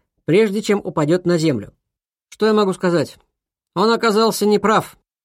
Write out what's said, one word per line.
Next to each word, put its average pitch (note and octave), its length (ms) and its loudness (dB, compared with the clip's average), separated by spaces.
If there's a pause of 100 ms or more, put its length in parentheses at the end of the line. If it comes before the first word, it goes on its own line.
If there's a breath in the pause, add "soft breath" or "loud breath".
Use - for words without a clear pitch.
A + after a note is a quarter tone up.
(240)
прежде G#3 380 0
чем G#3 220 0
упадёт E3+ 420 -2
на F3 100 2
землю». D3+ 360 -2 (560)
Что - 180 -4
я A3 60 2
могу G#3 220 2
сказать? E3+ 440 -2 (560)
Он G3+ 160 0
оказался A3 560 0
неправ. G#3 520 0 (260)